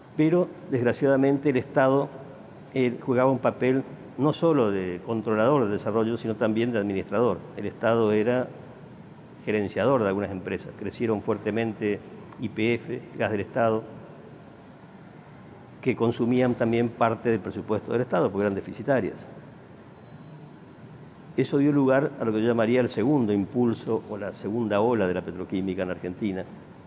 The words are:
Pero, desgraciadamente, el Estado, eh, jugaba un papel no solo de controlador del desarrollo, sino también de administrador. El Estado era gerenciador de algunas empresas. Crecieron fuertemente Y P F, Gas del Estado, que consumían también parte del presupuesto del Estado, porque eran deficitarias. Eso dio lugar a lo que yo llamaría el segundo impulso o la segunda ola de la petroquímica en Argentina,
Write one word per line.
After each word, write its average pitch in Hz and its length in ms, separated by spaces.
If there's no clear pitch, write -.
Pero, 160 340
desgraciadamente, 135 760
el 131 80
Estado, 135 520
eh, 123 260
jugaba 127 300
un 127 80
papel 127 440
no 147 160
solo 143 360
de 92 360
controlador 113 560
del 104 100
desarrollo, 110 460
sino 110 180
también 113 340
de 117 80
administrador. 101 600
El 104 80
Estado 110 480
era 120 340
gerenciador 107 560
de 101 60
algunas 98 220
empresas. 92 480
Crecieron 107 440
fuertemente 107 760
Y 110 100
P 117 240
F, 117 280
Gas 107 160
del 101 80
Estado, 110 440
que 123 160
consumían 123 600
también 117 340
parte 117 400
del 110 100
presupuesto 104 520
del 120 100
Estado, 139 280
porque 98 120
eran 101 120
deficitarias. 104 640
Eso 135 180
dio 143 160
lugar 139 380
a 120 60
lo 110 60
que 110 100
yo 117 60
llamaría 120 340
el 117 80
segundo 117 420
impulso 113 800
o 104 80
la 98 140
segunda 104 500
ola 110 260
de 90 60
la 90 80
petroquímica 92 640
en 90 60
Argentina, 90 540